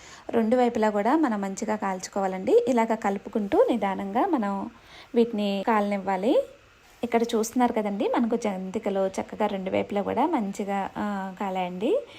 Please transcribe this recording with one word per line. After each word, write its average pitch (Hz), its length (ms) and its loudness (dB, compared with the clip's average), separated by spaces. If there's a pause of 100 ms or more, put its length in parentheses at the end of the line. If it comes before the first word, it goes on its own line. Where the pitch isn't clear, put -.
(300)
రెండు 226 260 2
వైపులా 233 340 4
కూడా 208 260 2
మనం 240 260 2
మంచిగా 196 340 -4
కాల్చుకోవాలండి. 196 920 0
ఇలాగ 226 260 4
కలుపుకుంటూ 214 760 0
నిదానంగా 196 560 0
మనం 202 460 -2 (440)
వీటిని 208 520 0
కాలనివ్వాలి. 208 760 2 (600)
ఇక్కడ 233 200 2
చూస్తున్నారు 233 500 0
కదండి, 208 460 -2
మనకు 233 160 2
జంతికలు 196 720 -2
చక్కగా 208 380 -4
రెండు 190 260 -4
వైపులా 202 300 -2
కూడా 190 260 0
మంచిగా, 196 680 -2
ఆ, 196 420 -4
కాలాయండి. 190 640 -2 (180)